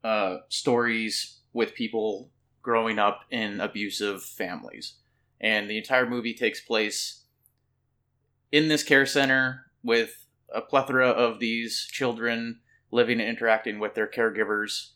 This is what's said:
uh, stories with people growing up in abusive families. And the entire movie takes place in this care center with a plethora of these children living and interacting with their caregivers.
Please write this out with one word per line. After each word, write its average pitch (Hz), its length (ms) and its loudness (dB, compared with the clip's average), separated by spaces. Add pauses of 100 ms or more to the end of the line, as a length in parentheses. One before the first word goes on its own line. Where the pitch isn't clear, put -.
uh, 104 340 0 (100)
stories 117 920 -2 (140)
with 117 200 0
people 110 560 -4 (320)
growing 113 380 0
up 101 220 2 (100)
in 104 280 -4
abusive 101 640 -4
families. - 720 -10 (480)
And 107 280 0
the 107 80 -4
entire 127 300 2
movie 117 280 -4
takes 110 260 0
place - 640 -2 (1300)
in 156 160 4
this 151 160 0
care 135 240 4
center 131 580 0 (180)
with 117 440 0 (260)
a 117 80 -2
plethora 131 480 4
of 113 300 2
these 117 520 -4
children 117 680 -4 (320)
living 117 280 4
and 107 80 -2
interacting 110 520 0
with 104 160 -4
their 107 120 0
caregivers. 107 880 -2